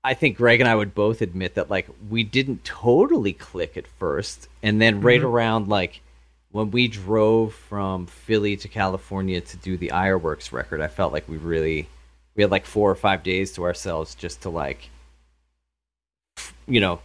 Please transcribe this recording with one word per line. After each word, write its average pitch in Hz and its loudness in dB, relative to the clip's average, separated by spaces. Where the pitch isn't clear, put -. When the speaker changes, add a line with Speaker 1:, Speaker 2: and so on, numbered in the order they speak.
Speaker 1:
I 131 0
think 131 0
Greg 120 6
and 127 6
I 113 6
would 104 0
both 107 0
admit 92 -4
that, 98 -4
like, 95 -2
we 113 0
didn't 131 -2
totally 139 2
click - -8
at - -10
first, - -6
and 107 2
then 107 4
right 123 6
Speaker 2:
Mm-hmm. 127 0
Speaker 1:
around, 113 2
like, 98 0
when 104 -4
we 123 2
drove 107 2
from 95 -6
Philly 104 -2
to 101 -14
California 95 -4
to - -18
do 92 -6
the 82 -6
Ironworks 87 -2
record, 67 -6
I 78 -4
felt 87 -2
like 78 -6
we 80 -10
really, 80 -2
we 104 2
had, 98 4
like, 95 0
four 104 2
or 95 2
five 95 0
days 95 -2
to 90 -10
ourselves 85 -4
just - -12
to, 95 -8
like, 73 -8
f-, - -18
you 120 4
know 90 0